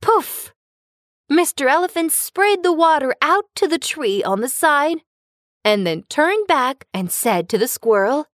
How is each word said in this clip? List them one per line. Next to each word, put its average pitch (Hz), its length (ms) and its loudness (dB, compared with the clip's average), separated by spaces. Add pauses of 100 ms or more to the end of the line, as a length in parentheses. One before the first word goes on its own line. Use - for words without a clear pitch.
Poof! - 520 -2 (760)
Mister 294 380 0
Elephant 330 440 0
sprayed 392 520 0
the 359 100 2
water 311 480 2
out 359 240 2 (100)
to - 120 -2
the 311 100 0
tree 311 460 -4
on 196 180 -2
the 247 80 -4
side 302 480 0 (680)
and 208 220 2
then 165 180 -4
turned 392 440 0
back 269 460 0
and 185 180 -6
said 180 380 -2
to 226 80 -2
the 214 100 0
squirrel 226 680 0